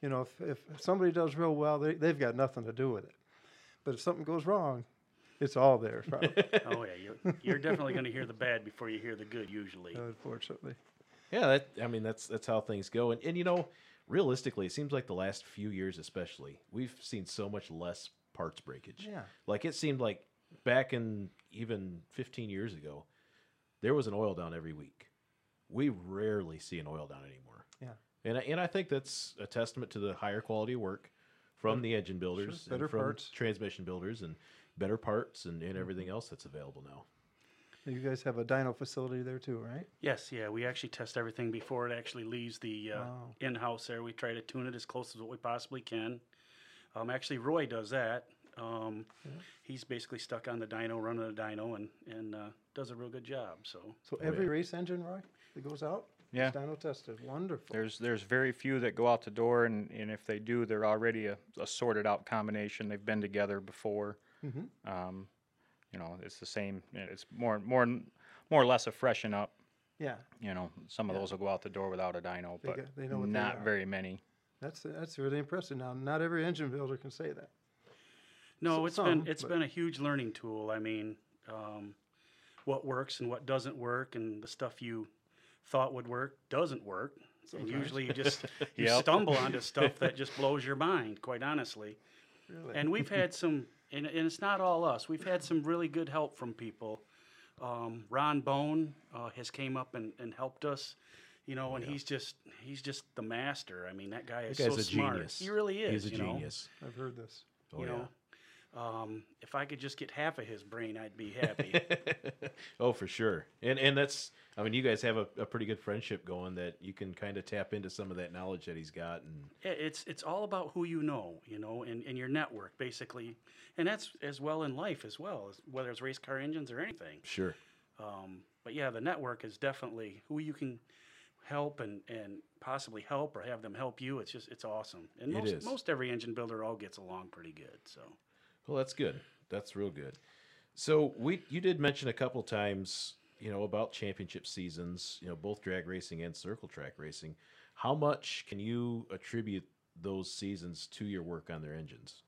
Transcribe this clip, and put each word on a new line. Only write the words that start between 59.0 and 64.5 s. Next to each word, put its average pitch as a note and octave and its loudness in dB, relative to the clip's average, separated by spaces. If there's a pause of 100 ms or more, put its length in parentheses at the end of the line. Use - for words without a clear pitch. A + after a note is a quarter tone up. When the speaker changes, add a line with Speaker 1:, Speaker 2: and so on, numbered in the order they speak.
Speaker 4:
out A#2 8
the - -8
door, A#2 6
and, G#2+ 0
and G#2+ -6
if G#2+ -8
they G#2+ 0
do, A#2 2
they're G#2+ 4
already A2 4
a, G2+ 0 (240)
a - -2
sorted A2 4
out - 4
combination. G#2+ 0
They've G#2 -6
been G#2+ 2
together G2+ 2
before. G#2 -4 (260)
Speaker 1:
Mm-hmm. D3+ -8